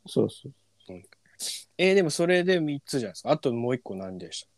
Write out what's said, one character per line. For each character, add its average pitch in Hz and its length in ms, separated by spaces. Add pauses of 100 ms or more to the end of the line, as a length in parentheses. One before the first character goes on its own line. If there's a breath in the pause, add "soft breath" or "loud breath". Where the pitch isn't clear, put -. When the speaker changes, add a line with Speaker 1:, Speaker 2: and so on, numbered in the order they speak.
Speaker 1:
そ - 200
う 113 40
そ - 180
う。 139 60 (360)
Speaker 2:
う 95 40
ん。 90 100 (760 loud breath)
え 185 140
ー、 - 20
で 196 80
も 156 80
そ 170 160
れ 180 160
で 180 160
三 147 260
つ 143 140
じ 117 60
ゃ - 20
な - 20
い 90 40
で - 20
す - 80
か。 123 80
あ 123 80
と 135 120
も 120 180
う 127 60
一 123 40
個 - 160
何 127 240
で - 120
し - 100
た - 60
っ - 100